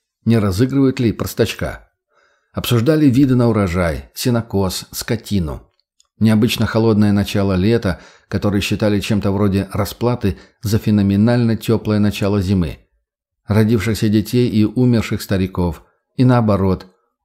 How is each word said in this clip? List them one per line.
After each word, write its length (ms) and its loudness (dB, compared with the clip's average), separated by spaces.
Не 140 2
разыгрывают 600 0
ли 120 2
простачка? 800 -6
Обсуждали 540 2
виды 280 4
на 140 2
урожай, 640 -2
сенокос, 800 -4
скотину. 760 -6
Необычно 480 2
холодное 460 2
начало 420 0
лета, 460 0
которое 320 -2
считали 400 -2
чем-то 320 -2
вроде 400 0
расплаты 680 -4
за 160 0
феноменально 800 2
теплое 420 -2
начало 420 0
зимы. 380 -2
Родившихся 600 0
детей 400 0
и 160 2
умерших 580 0
стариков, 600 -4
и 80 2
наоборот, 600 2